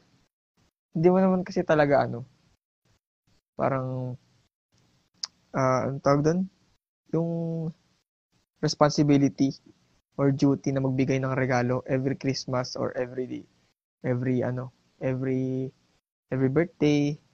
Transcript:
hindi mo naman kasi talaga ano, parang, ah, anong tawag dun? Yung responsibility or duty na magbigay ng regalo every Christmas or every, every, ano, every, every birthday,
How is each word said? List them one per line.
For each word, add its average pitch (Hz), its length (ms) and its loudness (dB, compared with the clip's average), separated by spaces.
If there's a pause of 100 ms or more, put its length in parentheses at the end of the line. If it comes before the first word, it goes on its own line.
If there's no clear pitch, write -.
(920)
hindi 170 160 4
mo 180 120 6
naman 185 200 2
kasi 180 240 -4
talaga 143 400 4
ano, 120 160 -6 (1400)
parang, 131 560 -4 (1400)
ah, 131 320 0
anong 135 160 -8
tawag 143 160 4
dun? 160 200 2 (720)
Yung 165 140 0 (1400)
responsibility 147 880 2 (640)
or 143 160 2
duty 139 400 2
na 135 80 -2
magbigay 135 400 0
ng 131 160 -2
regalo 127 480 0
every 135 320 -2
Christmas 127 580 -4
or - 220 -6
every, 127 480 -8 (600)
every, 127 360 -2
ano, 123 320 -6 (280)
every, 131 720 -4 (600)
every 131 160 0
birthday, 147 680 0 (180)